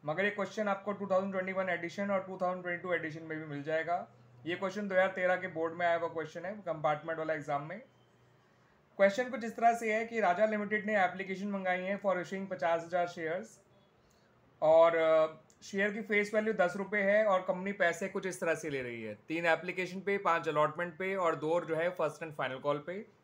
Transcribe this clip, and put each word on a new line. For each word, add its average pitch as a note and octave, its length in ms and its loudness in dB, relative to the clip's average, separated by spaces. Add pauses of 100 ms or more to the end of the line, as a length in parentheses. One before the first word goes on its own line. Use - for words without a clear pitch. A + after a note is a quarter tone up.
मगर E3 200 -2
ये G#3 60 2
क्वेश्चन G3+ 380 -4
आपको G3+ 240 -2
टू G3 140 -6
थाउजेंड F#3+ 260 0
ट्वेंटी F#3+ 200 -4
वन F#3 160 -2
एडिशन E3+ 420 -4
और G3 160 2
टू F#3 160 -10
थाउजेंड F3+ 220 -2
ट्वेंटी F3 180 -4
टू F3+ 120 -2
एडिशन D#3+ 280 -6
में D#3+ 160 -8
भी D#3 80 -10
मिल C#3+ 160 -8
जाएगा। D#3+ 340 -2 (500)
ये F3 100 -4
क्वेश्चन G3 320 -4
दो F#3+ 60 -4
हज़ार F#3+ 220 6
तेरह F#3 200 2
के F3+ 180 -6
बोर्ड E3 200 -2
में F3 120 -2
आया E3+ 100 4
हुआ E3 140 -2
क्वेश्चन E3 340 -8
है, F#3+ 80 -8 (140)
कंपार्टमेंट D#3 520 -2
वाला D#3+ 160 -2
एग्जाम D3 340 -4
में। G3 120 -10 (1200)
क्वेश्चन G3+ 320 4
कुछ A#3 140 -6
इस A3 120 -8
तरह A#3 220 4
से A3 160 -2
है A3+ 120 -2
कि A3+ 140 -4
राजा G3 260 4
लिमिटेड G#3 400 -2
ने G#3+ 180 2
एप्लीकेशन F#3 460 -4
मंगाई F#3 300 -2
है G3 220 -4
for F#3+ 140 2
issuing F#3+ 340 -6
पचास E3+ 340 0
हज़ार F3 240 -2
शेयर्स F3 500 -8 (1040)
और, E3 340 10
अ, D#3+ 460 4 (220)
शेयर G3+ 280 0
की A3+ 100 -6
फेस G#3 320 2
वैल्यू G#3+ 200 2
दस F3+ 220 2
रुपये G3 260 -2
है G3+ 240 4
और F#3 160 4
कंपनी F#3+ 300 -4
पैसे F3+ 360 0
कुछ F#3+ 180 -6
इस F3+ 140 -6
तरह E3 140 0
से D#3 160 -6
ले C3+ 120 -4
रही A#2+ 200 -8
है, G#2+ 120 -8 (140)
तीन E3+ 180 -2
एप्लीकेशन F3 540 -2
पे, G3+ 180 -2
पांच E3 300 0
अलॉटमेंट D#3 500 0
पे F#3+ 180 -4
और E3 200 0
दो D#3 240 0
जो D#3+ 160 -4
है E3+ 140 0
फर्स्ट D#3+ 320 -4
एंड D#3 120 -12
फाइनल C3 240 -4
कॉल D3 280 -2
पे। F3 80 -8 (300)